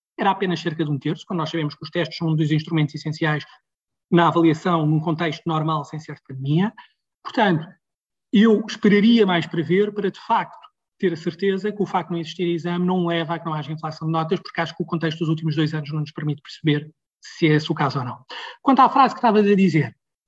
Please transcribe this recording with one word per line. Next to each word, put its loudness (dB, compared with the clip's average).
era 2
apenas -2
cerca -2
de -4
um -2
terço, -6
quando -4
nós -4
sabemos -4
que -18
os -12
testes -4
são -2
um 2
dos 2
instrumentos 0
essenciais -4
na 6
avaliação 2
num 2
contexto -4
normal, -2
sem -14
ser -16
de -20
pandemia. -2
Portanto, 0
eu 6
esperaria 4
mais 2
para -4
ver, 2
para -2
de -10
facto -2
ter 0
a -6
certeza -2
que -4
o -2
facto -4
de -6
não -4
existir -6
exame -2
não 0
leva -2
a -6
que -12
não -6
haja -6
inflação -8
de 0
notas, -2
porque -12
acho -4
que -4
o -4
contexto -4
dos -2
últimos -2
dois 0
anos -6
não -4
nos -6
permite -6
perceber -2
se -2
é 6
esse 2
o -4
caso -2
ou -6
não. -10
Quanto 2
à 4
frase 4
que -16
estavas 4
a 4
dizer, 2